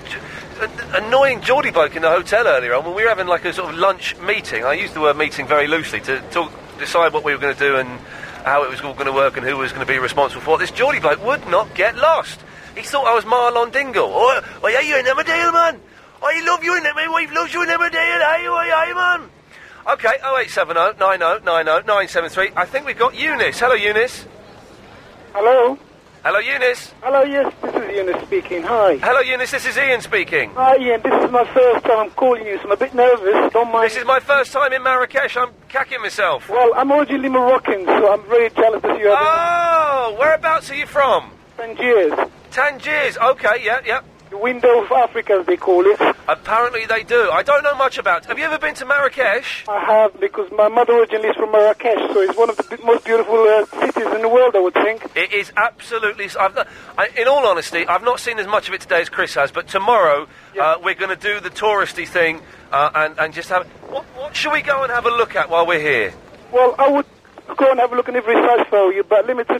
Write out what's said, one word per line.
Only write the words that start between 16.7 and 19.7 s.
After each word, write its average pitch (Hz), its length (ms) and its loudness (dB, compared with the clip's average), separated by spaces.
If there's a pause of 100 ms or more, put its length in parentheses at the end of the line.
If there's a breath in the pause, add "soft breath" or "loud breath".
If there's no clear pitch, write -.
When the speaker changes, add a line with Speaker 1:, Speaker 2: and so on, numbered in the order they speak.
Speaker 1:
in 330 60 -2
Emmerdale. 302 300 -2
Wife 330 200 -2
loves 330 220 -4
you 349 80 -2
in 330 60 -2
Emmerdale. 339 260 -2
Hey, 330 480 0
hey, 339 440 0
hey, 349 60 -8
man." 359 380 -2 (560 loud breath)